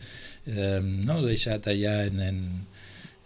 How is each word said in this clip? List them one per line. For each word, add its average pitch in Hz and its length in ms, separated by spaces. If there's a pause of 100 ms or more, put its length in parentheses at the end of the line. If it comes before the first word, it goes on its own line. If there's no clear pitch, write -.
(480)
eh, 98 320
no? 98 460
Deixat 110 420
allà 104 380
en, 98 160
en, 95 220 (840)